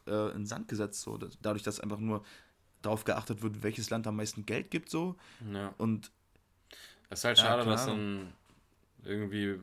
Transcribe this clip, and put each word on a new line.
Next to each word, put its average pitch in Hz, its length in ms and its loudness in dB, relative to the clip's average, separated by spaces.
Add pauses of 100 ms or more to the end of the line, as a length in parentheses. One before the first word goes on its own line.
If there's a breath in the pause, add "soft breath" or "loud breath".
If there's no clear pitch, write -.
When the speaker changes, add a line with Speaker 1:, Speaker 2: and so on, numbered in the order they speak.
Speaker 1:
äh, 107 240 2
in - 80 -6
den 104 80 -4
Sand 202 220 -6
gesetzt, 104 320 -2
so. 107 160 -6
Da-, 101 100 -8 (140)
dadurch, 104 220 0
dass 104 160 -2
einfach 104 200 -4
nur 107 240 0 (580 loud breath)
darauf 107 220 0
geachtet 104 400 0
wird, 107 180 -2
welches 107 300 -2
Land 113 160 -2
am 107 80 -2
meisten 107 320 -4
Geld 110 240 -4
gibt, 165 180 -2
so. 175 260 -2 (380 loud breath)
Speaker 2:
Ja. 98 240 -4
Speaker 1:
Und 107 340 2 (1000 loud breath)
Speaker 2:
Es 95 100 -6
ist - 60 0
halt 120 120 6
Speaker 1:
ja, - 60 10
Speaker 2:
schade, 120 200 6
Speaker 1:
keine 113 120 6
Speaker 2:
dass 120 120 2
Speaker 1:
Ahnung. 101 420 -2 (760)
Speaker 2:
dann 98 80 -6
irgendwie, 101 520 0